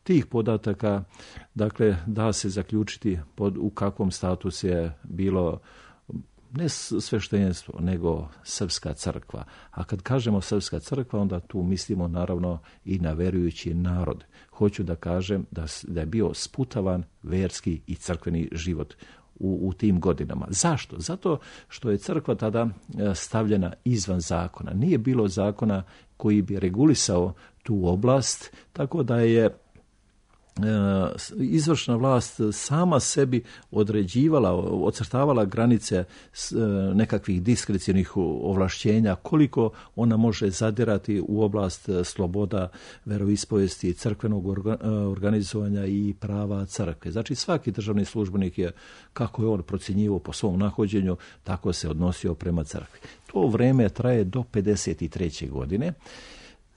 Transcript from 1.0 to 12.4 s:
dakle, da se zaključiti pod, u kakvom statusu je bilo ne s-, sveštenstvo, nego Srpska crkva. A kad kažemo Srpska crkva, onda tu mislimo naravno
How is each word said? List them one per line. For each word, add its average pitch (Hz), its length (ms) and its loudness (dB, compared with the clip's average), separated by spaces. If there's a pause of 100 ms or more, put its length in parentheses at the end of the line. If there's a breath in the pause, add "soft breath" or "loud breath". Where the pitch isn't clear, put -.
dakle, 107 420 2 (100)
da 110 260 0
se 101 160 -4
zaključiti 101 680 -2 (160)
pod, 101 240 -2
u 104 120 -2
kakvom 98 400 -2
statusu 92 560 -2
je 85 260 0 (100)
bilo 90 560 0 (920 loud breath)
ne 156 160 -2
s-, - 320 -6
sveštenstvo, 101 800 -2
nego 82 480 -2 (140)
Srpska - 520 -6
crkva. - 500 -8 (260 loud breath)
A - 140 -10
kad 90 180 -6
kažemo 117 380 0
Srpska 95 380 -4
crkva, 123 420 -4
onda 95 200 -2
tu 92 220 -6
mislimo 90 460 -2
naravno 87 500 -2 (260 soft breath)